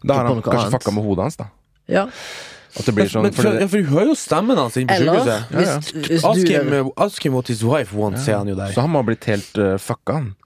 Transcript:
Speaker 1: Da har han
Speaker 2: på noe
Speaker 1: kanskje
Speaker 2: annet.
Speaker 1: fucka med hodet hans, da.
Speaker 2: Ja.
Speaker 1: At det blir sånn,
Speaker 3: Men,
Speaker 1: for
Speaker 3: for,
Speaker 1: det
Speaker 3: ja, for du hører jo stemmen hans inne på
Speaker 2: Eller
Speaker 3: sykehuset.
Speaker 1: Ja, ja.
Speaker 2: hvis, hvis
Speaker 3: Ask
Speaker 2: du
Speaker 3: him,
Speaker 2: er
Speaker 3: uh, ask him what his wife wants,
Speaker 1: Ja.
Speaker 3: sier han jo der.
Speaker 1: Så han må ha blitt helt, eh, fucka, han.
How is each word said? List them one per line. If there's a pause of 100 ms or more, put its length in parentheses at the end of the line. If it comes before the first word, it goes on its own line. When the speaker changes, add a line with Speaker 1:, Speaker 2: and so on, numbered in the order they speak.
Speaker 1:
Da
har
han
Speaker 2:
på
noe
Speaker 1:
kanskje
Speaker 2:
annet.
Speaker 1:
fucka
med
hodet
hans,
da. (440)
Speaker 2:
Ja. (720)
Speaker 1:
At
det
blir
sånn,
Speaker 3:
Men,
Speaker 1:
for
Speaker 3:
for,
Speaker 1:
det
Speaker 3:
ja,
for
du
hører
jo
stemmen
hans
inne
på
Speaker 2:
Eller
Speaker 3:
sykehuset.
Speaker 1:
Ja,
ja.
Speaker 2:
hvis,
hvis
Speaker 3:
Ask
Speaker 2:
du
Speaker 3:
him,
Speaker 2:
er
Speaker 3:
uh,
ask
him
what
his
wife
wants,
Speaker 1:
Ja.
Speaker 3:
sier
han
jo
der.
Speaker 1:
Så
han
må
ha
blitt
helt,
eh,
fucka,
han. (100)